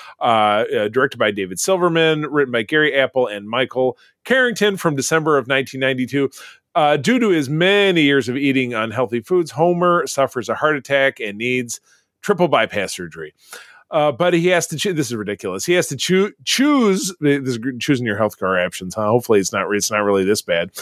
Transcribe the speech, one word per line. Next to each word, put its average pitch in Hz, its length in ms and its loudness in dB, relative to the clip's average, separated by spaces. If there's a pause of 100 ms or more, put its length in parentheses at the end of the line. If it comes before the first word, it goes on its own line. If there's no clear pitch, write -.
(200)
uh, 110 440 2 (100)
uh, 107 140 0
directed 127 300 -2
by 110 120 2
David 95 300 -6
Silverman, 165 640 2
written 143 240 0
by 117 140 0
Gary 151 320 2
Apple 127 320 0
and 101 200 -10
Michael 123 480 -2 (280)
Carrington 226 540 0
from 151 180 -2
December 151 420 0
of 113 80 -2
nineteen 135 340 -2
ninety-two. 131 500 -2 (440)
Uh, 151 220 4
due 208 220 2
to 233 100 2
his 156 220 0
many 185 520 2
years 139 280 2
of 123 60 -4
eating 131 360 0
unhealthy 113 480 -2
foods, 180 300 -2
Homer 175 560 2
suffers 123 420 -2
a 110 60 -2
heart 151 220 0
attack 135 440 0
and 104 180 -8
needs 123 420 -4 (420)
triple 180 260 0
bypass 110 460 0
surgery. 80 400 -12 (560)
Uh, 151 200 2
but 175 220 0
he 175 160 2
has 175 180 2
to 156 120 -8
choo-, 190 160 -2
this 143 140 -2
is 120 60 -6
ridiculous. 98 520 -6
He 175 80 2
has 175 140 2
to 143 80 -8
choo-, 190 360 0 (120)
choose, 262 760 2
this 139 260 0
is 123 120 -4
gr-, 123 200 -6
choosing 123 280 0
your 104 120 -2
healthcare 95 460 0
options, 90 300 -8
huh? 107 120 -2
Hopefully 113 320 4
it's 95 140 0
not 95 160 -2
re-, 104 80 0
it's 101 140 -4
not 107 120 0
really 98 220 2
this 101 180 2
bad. 87 280 -2 (120)